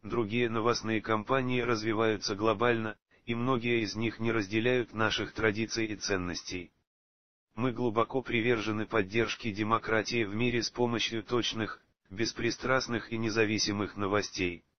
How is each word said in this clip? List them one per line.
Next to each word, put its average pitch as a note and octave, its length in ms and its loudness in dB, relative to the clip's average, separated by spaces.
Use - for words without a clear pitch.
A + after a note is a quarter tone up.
Другие A2+ 480 0
новостные A2 500 2
компании B2 600 0
развиваются A2 720 0
глобально, A2 640 2
и A#2 120 -2
многие A#2+ 480 0
из G2 100 -6
них A2 240 -2
не A2+ 140 0
разделяют A2 600 0
наших G#2+ 400 0
традиций A2 540 0
и G#2+ 80 -6
ценностей. F2+ 800 -4
Мы B2+ 160 0
глубоко A#2 500 0
привержены A2 640 0
поддержке G#2+ 680 0
демократии A2 720 2
в G2 100 -8
мире A#2+ 300 0
с - 60 -6
помощью A#2 520 0
точных, A2+ 580 -2
беспристрастных A#2 1040 -2
и A#2 40 -4
независимых G#2+ 800 0
новостей. F#2+ 680 -2